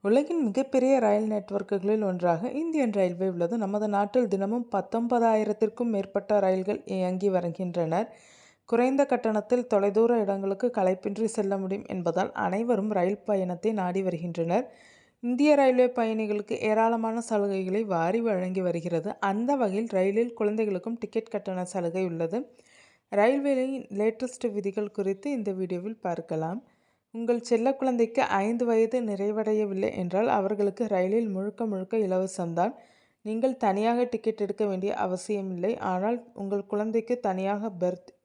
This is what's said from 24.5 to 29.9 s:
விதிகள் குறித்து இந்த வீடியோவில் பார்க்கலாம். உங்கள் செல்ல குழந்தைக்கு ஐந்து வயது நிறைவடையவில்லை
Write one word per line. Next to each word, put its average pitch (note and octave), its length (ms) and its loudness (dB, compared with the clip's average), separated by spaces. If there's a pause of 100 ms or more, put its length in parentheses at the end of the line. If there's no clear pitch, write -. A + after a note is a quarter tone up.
விதிகள் G3+ 420 -4
குறித்து G3 380 -2
இந்த G3+ 240 -4
வீடியோவில் F#3 440 -4
பார்க்கலாம். E3+ 560 -4 (540)
உங்கள் A#3 340 0
செல்ல A#3+ 320 2
குழந்தைக்கு B3 420 2 (220)
ஐந்து A#3 260 0
வயது A3+ 380 4
நிறைவடையவில்லை G#3 840 0 (120)